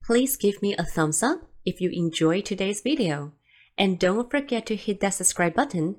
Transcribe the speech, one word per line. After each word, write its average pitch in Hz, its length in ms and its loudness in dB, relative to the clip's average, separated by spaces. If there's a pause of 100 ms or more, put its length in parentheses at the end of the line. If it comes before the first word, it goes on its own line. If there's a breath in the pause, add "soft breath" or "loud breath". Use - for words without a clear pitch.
Please 254 300 2
give 202 260 0
me 202 140 0
a 170 80 -2
thumbs 156 420 0
up - 220 -2 (160)
if 185 180 -4
you 180 80 0
enjoyed 170 540 0
today's 202 380 -4
video. 165 500 -2 (440 soft breath)
And 190 220 2
don't 208 320 2
forget 277 360 -2
to 220 100 -2
hit 202 240 -4
that 196 140 0
subscribe 175 400 0
button 190 440 0